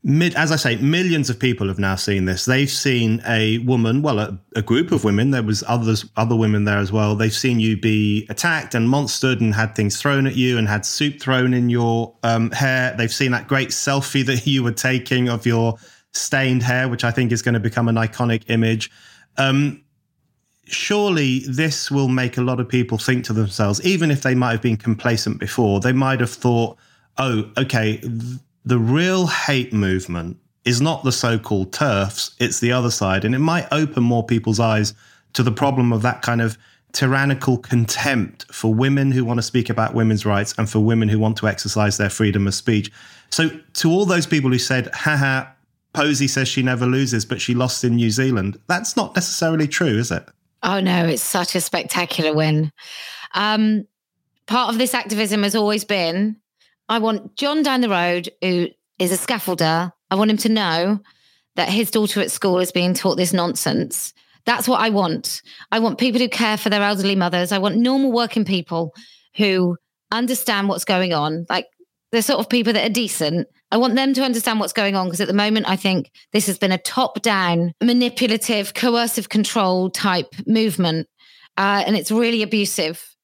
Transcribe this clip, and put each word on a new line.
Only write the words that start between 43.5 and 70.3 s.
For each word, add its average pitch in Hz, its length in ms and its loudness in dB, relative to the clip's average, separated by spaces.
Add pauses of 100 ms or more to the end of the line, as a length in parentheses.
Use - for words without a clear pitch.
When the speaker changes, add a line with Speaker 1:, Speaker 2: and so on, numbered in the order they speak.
Speaker 1:
all 190 160 2
those 175 220 0
people 135 240 2
who 127 80 2
said, 127 340 -2
"Ha 151 240 -2
ha, 135 340 -2 (420)
Posey 143 340 0
says 131 200 0
she 131 160 -2
never 123 220 0
loses, 123 400 0
but - 160 -6
she 123 120 -2
lost 123 300 -2
in 120 120 2
New 117 160 2
Zealand," 110 560 0
that's 180 280 -4
not 214 200 -2
necessarily 160 520 0
true, 143 300 0
is 113 140 -2
it? - 120 -4 (400)
Speaker 2:
Oh, 196 160 0
no, 180 260 2
it's 151 160 0
such - 340 -4
a 175 60 0
spectacular 170 720 -2
win. 156 380 2 (600)
Um, 214 520 2 (640)
part 240 220 0
of 226 80 -2
this 247 160 0
activism 214 500 -2
has 202 120 0
always 208 280 0
been, 196 540 -2 (500)
I 226 120 0
want 214 360 -2
John 294 280 0
down 262 180 0
the 233 80 0
road, 175 400 0 (120)
who 180 280 0 (280)
is 180 140 0
a 190 60 0
scaffolder, 175 760 0 (180)
I 190 60 0
want 214 160 4
him 214 60 2
to 214 120 0
know 196 520 2 (540)
that 175 140 0
his 208 220 0
daughter 208 300 0
at - 100 -2
school 180 280 0
is 180 120 -2
being 180 220 0
taught 180 240 0
this 180 160 0
nonsense. - 800 -2 (320)
That's 240 220 0
what 254 120 2
I 220 100 2
want. 185 520 -2 (300)
I 226 80 0
want 226 200 0
people 247 220 2
who 247 80 0
care 220 280 0
for 214 120 -2
their 208 120 2
elderly 196 340 0
mothers. 180 360 0
I 202 60 0
want 190 180 0
normal 254 360 2
working 233 340 0
people 170 480 -4 (420)
who 185 420 2 (340)
understand 233 580 0